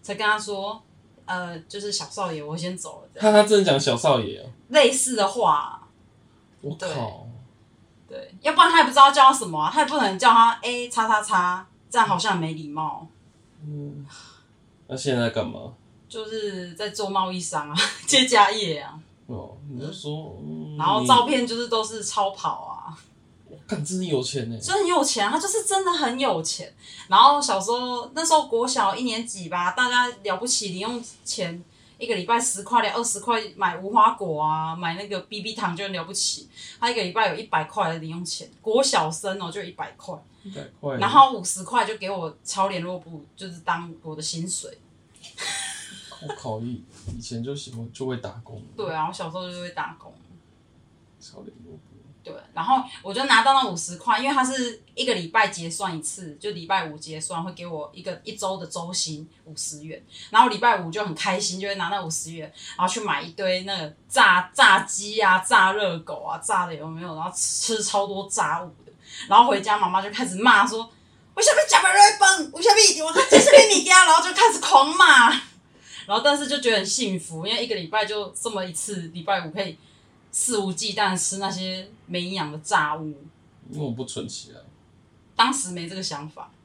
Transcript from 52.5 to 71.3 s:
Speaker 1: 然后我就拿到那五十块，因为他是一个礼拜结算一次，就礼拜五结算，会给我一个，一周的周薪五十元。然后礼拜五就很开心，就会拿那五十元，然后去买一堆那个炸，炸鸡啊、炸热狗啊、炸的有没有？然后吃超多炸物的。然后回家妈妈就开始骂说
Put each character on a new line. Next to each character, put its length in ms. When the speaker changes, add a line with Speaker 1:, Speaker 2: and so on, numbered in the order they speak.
Speaker 1:
然 120
后 180
我 100
就 120
拿 180
到 100
那 160
五 80
十 200
块， 220
因 80
为 60
他 100
是 380
一 100
个 80
礼 140
拜 200
结 220
算 260
一 60
次， 380
就 120
礼 140
拜 240
五 80
结 240
算， 200
会 120
给 140
我 260
一 80
个， 220
一 120
周 220
的 80
周 260
薪 380
五 100
十 300
元。 180
然 100
后 80
礼 80
拜 240
五 80
就 160
很 80
开 260
心， 200
就 80
会 80
拿 140
那 120
五 80
十 220
元， 200
然 100
后 60
去 80
买 220
一 100
堆 300
那 160
个 160
炸， 420
炸 280
鸡 420
啊、 180
炸 340
热 260
狗 240
啊、 160
炸 260
的 80
有 140
没 140
有？ 140
然 80
后 100
吃 480
超 260
多 200
炸 360
物 40
的。 60
然 100
后 100
回 120
家 160
妈 100
妈 140
就 80
开 160
始 100
骂 300
说 140